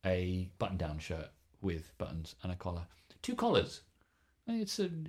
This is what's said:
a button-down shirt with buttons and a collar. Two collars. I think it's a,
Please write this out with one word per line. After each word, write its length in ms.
a 440
button-down 400
shirt 300
with 360
buttons 460
and 80
a 40
collar. 320
Two 140
collars. 460
I 40
think 120
it's 160
a, 100